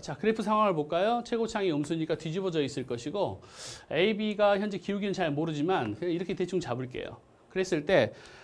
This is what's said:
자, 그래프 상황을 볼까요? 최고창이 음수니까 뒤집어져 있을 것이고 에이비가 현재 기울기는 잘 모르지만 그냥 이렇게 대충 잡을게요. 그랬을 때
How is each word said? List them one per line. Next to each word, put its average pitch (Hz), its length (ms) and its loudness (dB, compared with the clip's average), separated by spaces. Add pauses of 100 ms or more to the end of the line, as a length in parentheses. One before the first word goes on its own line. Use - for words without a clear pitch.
자, 151 140 -8
그래프 220 280 0
상황을 214 320 4
볼까요? 180 500 0
최고창이 220 460 0
음수니까 156 440 0
뒤집어져 165 460 -2
있을 131 240 -2
것이고 131 560 -4 (480)
에이비가 202 720 2
현재 202 180 -2
기울기는 196 360 -2
잘 165 180 0
모르지만 147 640 0
그냥 175 180 -2
이렇게 175 220 -4
대충 180 240 -2
잡을게요. 123 580 -6 (320)
그랬을 185 360 -2
때 147 260 6 (320)